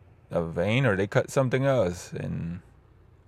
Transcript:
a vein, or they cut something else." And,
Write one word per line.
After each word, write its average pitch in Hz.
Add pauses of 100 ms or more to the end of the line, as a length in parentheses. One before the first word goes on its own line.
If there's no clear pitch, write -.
(320)
a 85
vein, 98
or 101
they 98
cut -
something 131
else." 104
And, 87 (680)